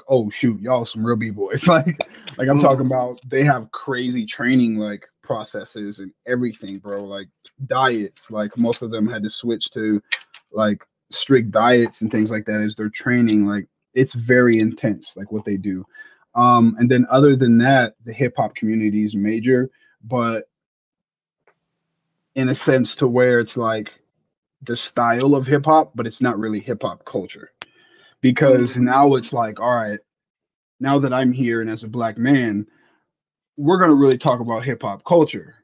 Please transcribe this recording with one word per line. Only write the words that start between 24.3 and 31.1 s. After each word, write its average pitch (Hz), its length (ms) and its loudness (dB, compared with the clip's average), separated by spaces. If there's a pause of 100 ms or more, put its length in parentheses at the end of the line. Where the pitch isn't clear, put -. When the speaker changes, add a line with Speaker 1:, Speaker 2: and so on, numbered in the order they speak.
Speaker 1:
the 120 140 -8
style 123 580 0
of 135 120 0
hip 143 200 0
hop, 156 280 4
but 117 120 -6
it's - 140 -10
not 123 180 0
really 107 220 -4
hip 113 220 -8
hop 95 220 -8
culture. - 460 -10 (680)
Because 127 560 4
Speaker 2:
Mm. 123 80 2
Speaker 1:
now 139 320 6
it's - 160 -6
like, 113 280 -4
all 123 140 0
right, 107 260 -4 (800)
now 139 200 2
that 135 120 -2